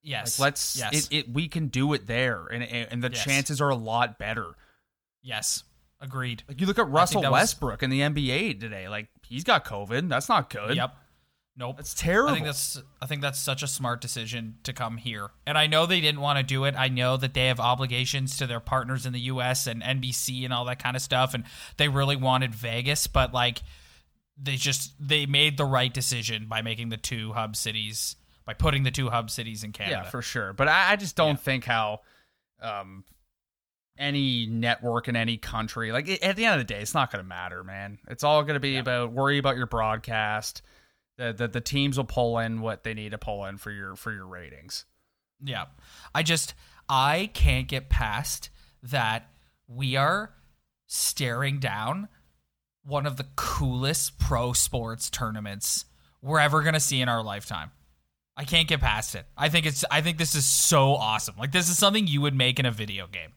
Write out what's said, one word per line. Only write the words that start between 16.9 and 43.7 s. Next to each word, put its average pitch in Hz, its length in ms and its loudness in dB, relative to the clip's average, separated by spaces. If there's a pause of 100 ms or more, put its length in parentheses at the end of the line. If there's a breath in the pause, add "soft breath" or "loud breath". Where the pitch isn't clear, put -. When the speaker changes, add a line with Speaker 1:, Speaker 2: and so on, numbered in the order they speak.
Speaker 1:
that 131 160 -2
they 127 140 4
have 123 120 2
obligations 127 800 0
to 135 80 -2
their 117 140 -4
partners 127 440 -2
in 123 80 -4
the 123 80 -4
U 127 220 -4
S 127 240 0
and 113 160 -4
N 131 180 0
B 127 120 -4
C 127 320 -4
and 127 100 -2
all 123 100 -2
that 123 180 -6
kinda 131 160 -2
stuff, 131 360 2
and 120 100 -4 (320 loud breath)
they 147 120 4
really 139 280 4
wanted 127 380 2
Vegas, 120 520 -2
but, 127 280 2
like, 120 280 0 (760 loud breath)
they 135 180 -4
just, - 420 -2
they 147 280 2
made 143 320 4
the 147 80 2
right 127 260 2
decision 113 540 -2
by 110 160 -4
making 113 260 -4
the 110 80 -4
two 110 380 -6
hub 110 200 -4
cities, 107 640 -4 (300 soft breath)
by 117 80 -6
putting 139 280 4
the 131 80 4
two 127 200 0
hub 117 200 0
cities 110 320 -6
in 107 100 -10
Canada. 98 320 -4
Speaker 2:
Yeah, 90 60 -10
for 120 120 -6
sure. 98 320 -4
But 139 140 4
I, 185 240 6
I 214 40 4
just 196 200 -8
don't 156 160 4
Speaker 1:
Yeah. 135 40 2
Speaker 2:
think 131 280 -2
how, 110 360 0 (640 soft breath)
um, 98 420 -10 (960)
any 135 480 0
network 117 600 0
in 120 100 -2
any 113 200 0
country, 110 560 -4
like, 139 160 -2
i-, 190 140 -2
at 190 140 2
the 226 100 0
end 208 80 4
of 127 120 0
the 113 80 -8
day, 101 60 -8
it's 107 140 -6
not 139 180 4
gonna 98 100 -6
matter, 90 400 -10
man. 98 360 -12 (100)
It's - 160 -8
all 151 180 6
gonna 147 160 -2
be 135 120 0
Speaker 1:
Yeah. 131 100 0
Speaker 2:
about 120 320 -2
worry 139 240 2
about 135 220 0
your 123 80 -2
broadcast. 110 960 -2 (560 soft breath)
The, 117 160 -4
the, 120 120 -2
the 117 140 -2
teams 139 380 0
will 131 60 0
pull 117 340 0
in 113 240 -2
what 110 220 -6
they 113 100 -4
need 107 160 -10
to 104 80 -8
pull 101 260 -8
in 98 140 -10
for 107 120 -12